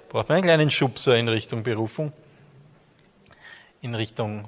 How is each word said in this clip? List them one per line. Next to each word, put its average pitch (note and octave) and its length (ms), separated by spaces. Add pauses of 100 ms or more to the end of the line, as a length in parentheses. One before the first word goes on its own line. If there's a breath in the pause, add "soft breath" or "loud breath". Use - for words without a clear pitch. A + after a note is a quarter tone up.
braucht A2 200
man D3+ 80
einen F#3 80
kleinen D#3 260
Schubser B2+ 440
in A#2 120
Richtung A2+ 340
Berufung, A2 500 (1700 loud breath)
in A#2+ 120
Richtung G#2+ 540